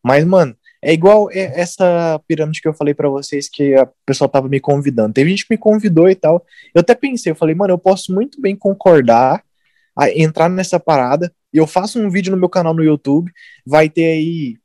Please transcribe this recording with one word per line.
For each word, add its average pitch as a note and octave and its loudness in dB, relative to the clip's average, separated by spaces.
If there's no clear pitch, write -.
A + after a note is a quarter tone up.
Mas, C#3+ 2
mano, E3+ 2
é D#3 0
igual, G3+ 4
é, F3+ -6
essa E3+ -2
pirâmide D#3 -4
que - -4
eu D#3 -4
falei D3 -2
pra D3 -2
vocês, C#3 -6
que C#3 -2
a C3 4
pessoa C3+ -2
tava C3+ -2
me C3+ -2
convidando. C#3 -2
Teve C#3+ 0
gente G3 -4
que A3+ -2
me G#3 -4
convidou G#3 2
e F#3+ 4
tal. E3+ 0
Eu E3+ 4
até A#3 4
pensei, A#3+ -6
eu - -4
falei, D#3+ -2
"Mano, F#3+ 0
eu - 0
posso F#3 -2
muito A#3+ -6
bem G3+ -2
concordar D3+ 2
a C3+ 0
entrar D#3+ 0
nessa F#3 -4
parada, D3+ -2
e C#3+ 2
eu D#3+ 4
faço G3+ -4
um G#3 -2
vídeo F#3+ -2
no F#3+ -2
meu F3+ 0
canal E3+ -2
no E3 0
YouTube, D3+ 0
vai D#3 2
ter E3 -2
aí D#3 -6